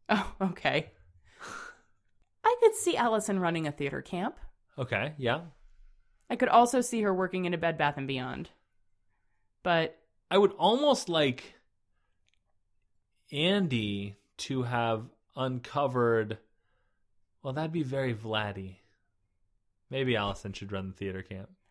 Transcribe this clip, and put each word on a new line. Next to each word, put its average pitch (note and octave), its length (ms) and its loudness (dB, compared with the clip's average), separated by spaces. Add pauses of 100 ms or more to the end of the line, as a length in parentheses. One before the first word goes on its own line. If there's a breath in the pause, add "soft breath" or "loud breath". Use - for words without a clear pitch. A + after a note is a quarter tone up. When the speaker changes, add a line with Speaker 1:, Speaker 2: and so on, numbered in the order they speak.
Speaker 1:
Oh, - 320 0
okay. D#3 500 -2 (1500 loud breath)
I A#4 160 4
could A4 160 8
see - 220 0
Allison G#3+ 420 2
running E3 280 0
a D3 40 -4
theater C#3 300 -4
camp. F#3 360 -6 (400)
Speaker 2:
Okay, B2 400 -2
yeah. C3 240 0 (880)
Speaker 1:
I A#3+ 60 -4
could A#3 140 2
also A#3+ 320 6
see A#3 220 -2
her G3 100 2
working F#3 320 -2
in F3 80 -2
a F3 40 0
Bed E3 200 0
Bath D3 200 0
and C3+ 100 -6
Beyond. C3 420 -6 (1120)
But E3 340 0 (320)
Speaker 2:
I F#3 80 4
would G3+ 160 6
almost B3 540 4
like D3+ 480 0 (1800)
Andy B2+ 840 -2 (200)
to C3 260 -4
have A#2 420 0 (320)
uncovered, B2 1000 0 (1040)
well, C3+ 120 -6
that'd D#3+ 180 -4
be D#3+ 120 -2
very C3 300 -2
Vladdy. G#2 640 -4 (1120)
Maybe C3 280 0
Allison G2+ 340 -2
should F#2+ 220 -12
run F#2+ 160 -6
the F#2 60 -10
theater F#2+ 260 -6
camp. F#2+ 280 -14 (220)